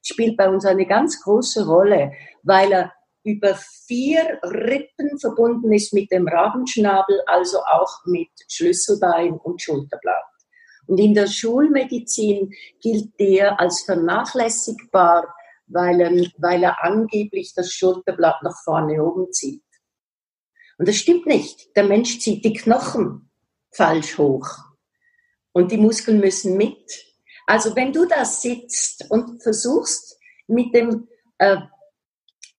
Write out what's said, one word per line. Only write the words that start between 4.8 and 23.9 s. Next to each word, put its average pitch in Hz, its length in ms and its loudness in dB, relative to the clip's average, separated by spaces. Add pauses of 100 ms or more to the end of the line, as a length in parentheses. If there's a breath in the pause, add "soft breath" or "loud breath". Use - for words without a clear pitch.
verbunden 233 560 0
ist 208 180 0
mit 196 180 0
dem 180 160 2
Rabenschnabel, 196 1000 0
also 180 320 0
auch - 480 -2
mit 175 240 -4 (180)
Schlüsselbein 175 840 0
und 170 280 -10
Schulterblatt. 139 640 -6 (600 soft breath)
Und 185 120 0
in 208 140 6
der 208 140 2
Schulmedizin 233 1200 -2 (300 loud breath)
gilt 214 400 -4
der 202 400 2
als 175 220 -2
vernachlässigbar, 190 1500 0 (320 loud breath)
weil 175 340 0
er, 170 100 2 (280)
weil 175 240 0
er 180 200 0
angeblich 208 720 -4
das 180 180 -6
Schulterblatt 180 720 -2
nach 156 220 -8
vorne 156 380 -2
oben 175 300 -4
zieht. - 300 -8 (1160 soft breath)
Und 175 100 -2
das 208 80 2
stimmt 349 300 0
nicht. - 500 -2
Der 202 80 4
Mensch 208 360 0
zieht 208 220 -4
die 214 120 0
Knochen - 760 -4 (400)
falsch 160 460 0